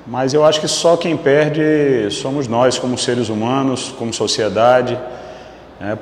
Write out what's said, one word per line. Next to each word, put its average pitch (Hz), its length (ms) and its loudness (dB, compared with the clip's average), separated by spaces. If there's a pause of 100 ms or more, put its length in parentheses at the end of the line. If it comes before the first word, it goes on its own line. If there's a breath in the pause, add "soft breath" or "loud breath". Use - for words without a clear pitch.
mas 127 300 -4
eu 151 100 4
acho 156 160 4
que - 60 -6
só 165 300 2
quem 165 200 -2
perde 147 920 2
somos 135 380 -6
nós, 120 300 2
como 127 200 -4
seres 120 300 -2
humanos, 123 680 -2
como 117 160 -6
sociedade, 117 840 2 (800 loud breath)
né, 104 240 -6